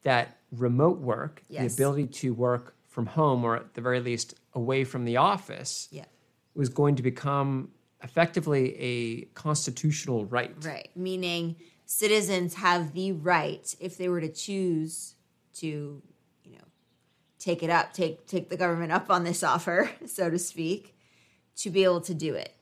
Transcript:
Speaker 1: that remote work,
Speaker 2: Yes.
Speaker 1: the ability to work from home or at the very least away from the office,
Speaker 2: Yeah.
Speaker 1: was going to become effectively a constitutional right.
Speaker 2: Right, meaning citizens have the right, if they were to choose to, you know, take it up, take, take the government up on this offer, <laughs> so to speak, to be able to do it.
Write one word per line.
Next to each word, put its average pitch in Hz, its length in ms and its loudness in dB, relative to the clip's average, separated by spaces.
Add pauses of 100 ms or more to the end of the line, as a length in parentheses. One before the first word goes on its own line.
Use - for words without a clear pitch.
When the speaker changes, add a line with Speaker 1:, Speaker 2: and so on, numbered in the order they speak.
Speaker 1:
that 123 360 2 (120)
remote 127 480 4
work, 131 500 -4
Speaker 2:
Yes. 120 280 -4
Speaker 1:
the 131 60 2
ability 139 260 2
to 127 260 -2
work 123 400 0 (140)
from 117 180 -4
home 139 380 2
or 117 120 2
at - 180 -10
the 120 60 -8
very 123 200 0
least 120 340 -4 (180)
away 135 320 0
from 127 200 -4
the 117 120 0
office, 156 760 0
Speaker 2:
Yeah. 151 120 -14 (500)
Speaker 1:
was 139 140 0
going 143 280 4
to 127 60 -2
become 135 680 -2 (320)
effectively 151 760 2
a 120 440 -4 (120)
constitutional 147 920 -2
right. 120 360 -4
Speaker 2:
Right, 151 340 -10
meaning 175 600 -2 (300)
citizens 196 680 2
have 175 380 2
the 185 200 -2
right, 156 680 0
if 180 160 -10
they 180 120 -2
were 175 120 0
to 160 80 -4
choose 165 880 -4 (400)
to, 147 480 -8 (420)
you - 80 -20
know, - 120 -20 (720)
take 170 240 -2
it 165 80 0
up, 170 240 4
take, 160 320 -2
take - 240 -4
the 175 80 -6
government 170 340 0
up 180 180 0
on 180 140 4
this 165 180 -2
offer, 170 560 2
<laughs> - 80 -16
so 175 220 -2
to 165 100 0
speak, 175 560 -4 (600)
to - 140 -6
be 190 140 4
able 175 180 6
to 185 120 -6
do 151 200 -2
it. 69 280 -6